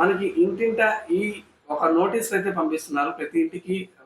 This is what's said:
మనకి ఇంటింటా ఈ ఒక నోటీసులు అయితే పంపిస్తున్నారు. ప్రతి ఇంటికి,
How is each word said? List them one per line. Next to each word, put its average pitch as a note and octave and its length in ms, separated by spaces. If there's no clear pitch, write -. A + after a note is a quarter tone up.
మనకి F#3+ 260
ఇంటింటా G#3+ 680
ఈ G#3 320
ఒక D3+ 140
నోటీసులు F#3+ 540
అయితే F#3+ 120
పంపిస్తున్నారు. D#3 600
ప్రతి E3 300
ఇంటికి, F3+ 480